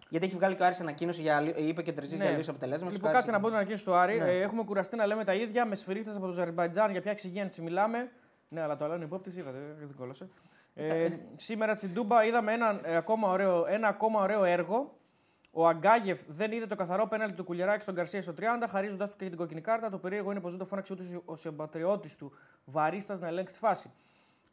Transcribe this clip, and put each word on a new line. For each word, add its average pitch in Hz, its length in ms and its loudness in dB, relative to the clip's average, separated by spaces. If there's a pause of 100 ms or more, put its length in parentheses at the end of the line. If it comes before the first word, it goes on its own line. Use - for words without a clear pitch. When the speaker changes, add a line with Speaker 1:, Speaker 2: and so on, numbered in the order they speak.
Speaker 1:
Γιατί 165 180 0
έχει 185 100 -2
βγάλει 190 200 4
και 185 60 2
ο - 40 8
Άρης 180 140 4
ανακοίνωση, 165 400 -4
για, 151 220 4 (140)
είπε 160 260 0
και 160 80 -4
ο 156 40 -4
Τερζής 143 180 -8
Speaker 2:
Ναι. 190 120 -2
Speaker 1:
για 175 80 4
αλλίωση 156 180 -2
αποτελέσματος. 143 440 -4
Speaker 2:
Λοιπόν, 202 140 0
Speaker 1:
Ο 156 40 4
Άρης 254 80 8
Speaker 2:
κάτσε 240 160 0
να 196 40 4
πω 202 60 0
την 226 100 2
ανακοίνωση 202 280 -2
του 185 100 2
Άρη. 180 240 6
Speaker 1:
Ναι. - 120 0
Speaker 2:
Ε, 180 100 4
έχουμε 208 240 0
κουραστεί 196 320 -2
να 220 100 2
λέμε 214 180 0
τα 190 100 2
ίδια, 226 320 0
με 208 80 -4
σφυρίχτες 208 420 -6
από 190 100 -6
το 185 60 -2
Αζερμπαϊτζάν, 175 580 2
για 185 100 -2
ποια 196 100 -4
εξυγίανση 190 520 -6
μιλάμε. 220 480 0 (420)
Ναι, 160 80 -6
αλλά 151 160 -2
το 151 80 -4
άλλο 156 100 -2
είναι 175 100 -6
υπόπτης, 185 320 -10
είδατε, 135 220 -10 (200)
δεν 143 180 -14
κόλλωσε. 131 320 -12 (460)
Speaker 1:
Ε, 160 300 0
Speaker 2:
Ε, 165 140 0 (180)
σήμερα 220 380 0
στην 196 200 -6
Τούμπα 220 300 6
είδαμε 226 280 2
έναν, 226 320 2
ε, 165 120 0
ακόμα 214 340 2
ωραίο, 185 360 4
ένα 214 220 2
ακόμα 214 340 2
ωραίο 202 220 4
έργο. 175 520 2 (540)
Ο 165 180 4
Αγκάγεφ 185 600 4
δεν 190 240 -4
είδε 226 140 -4
το 196 100 -4
καθαρό 185 300 0
πέναλτι 214 280 -2
του 175 100 -8
Κουλιεράκη 185 380 0
στον 196 120 -6
Γκαρσία 175 280 -4
στο 170 100 -8
τριάντα, 226 360 -2
χαρίζοντας 196 420 -2
του 202 60 -20
και 190 120 -8
την 170 80 -8
κόκκινη 165 240 -6
κάρτα. 220 300 0
Το 196 80 -8
περίεργο 190 320 -4
είναι 202 100 -4
πως 175 100 -6
δεν 180 80 -10
το 190 60 -6
φώναξε 190 280 -8
ούτε 175 320 -10
ο 165 120 -10
συμπατριώτης 160 800 -4
του 143 160 -14 (320)
Βαρίστας 165 560 -2
να 175 60 -6
ελέγξει 180 280 -4
τη - 60 -18
φάση. 208 300 0 (640)